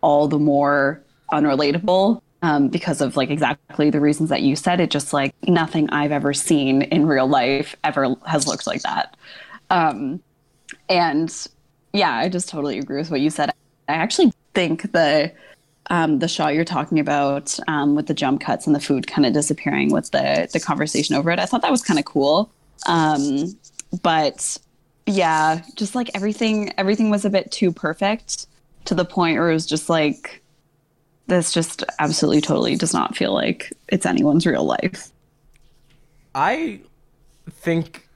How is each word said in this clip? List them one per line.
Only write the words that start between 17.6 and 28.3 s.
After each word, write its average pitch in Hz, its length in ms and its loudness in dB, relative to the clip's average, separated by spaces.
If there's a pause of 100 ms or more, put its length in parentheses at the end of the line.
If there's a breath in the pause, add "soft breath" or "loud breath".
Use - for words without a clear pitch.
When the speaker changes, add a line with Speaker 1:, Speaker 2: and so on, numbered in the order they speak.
Speaker 1:
um, 147 260 2
with 151 120 -2
the 156 80 -2
jump 139 260 0
cuts - 260 -4
and 151 80 4
the 143 60 -2
food 135 260 -2
kinda 135 240 2
disappearing 147 600 0
with 143 200 0
the, 135 420 0
the 165 80 -2
conversation 151 540 -2
over 147 160 0
it, 175 80 0
I 185 80 -2
thought 233 160 -2
that 320 80 0
was 254 120 2
kinda 160 220 2
cool. 156 460 2 (360)
Um, 156 720 0 (440)
but 160 560 0 (480)
yeah, 160 540 2 (140)
just, 208 200 -6
like, 247 200 -4
everything, 214 640 -2
everything 208 320 2
was 208 140 0
a 208 60 2
bit 190 200 0
too 185 220 2
perfect 196 760 -4 (380)